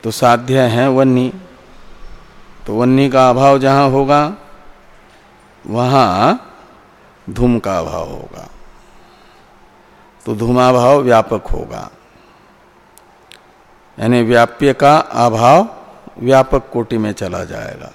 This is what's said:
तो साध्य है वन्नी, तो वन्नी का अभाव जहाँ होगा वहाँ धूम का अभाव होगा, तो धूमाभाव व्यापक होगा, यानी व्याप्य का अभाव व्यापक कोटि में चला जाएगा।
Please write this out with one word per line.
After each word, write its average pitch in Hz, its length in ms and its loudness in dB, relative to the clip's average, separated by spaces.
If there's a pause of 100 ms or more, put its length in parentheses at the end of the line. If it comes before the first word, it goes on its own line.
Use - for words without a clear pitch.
तो 110 80 -6
साध्य 127 560 0
है 120 220 0
वन्नी, 127 420 0 (1300)
तो 110 80 -8
वन्नी 131 360 0
का 131 200 4
अभाव 135 280 4
जहाँ 135 320 2
होगा 143 460 0 (1300)
वहाँ 123 760 0 (880)
धूम 120 320 0
का 95 200 -4
अभाव 82 320 -8
होगा, - 380 -18 (1800)
तो 113 80 -6
धूमाभाव 123 680 2
व्यापक 113 480 0
होगा, - 400 -8 (2000)
यानी 120 240 0
व्याप्य 120 520 2
का 143 220 4
अभाव 120 720 2 (500)
व्यापक 131 520 0
कोटि 117 280 -6
में 107 140 -4
चला 90 320 -10
जाएगा। - 500 -16